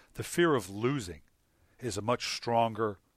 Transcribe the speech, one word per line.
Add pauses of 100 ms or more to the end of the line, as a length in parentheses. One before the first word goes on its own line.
(140)
the
fear
of
losing (580)
is
a
much
stronger (180)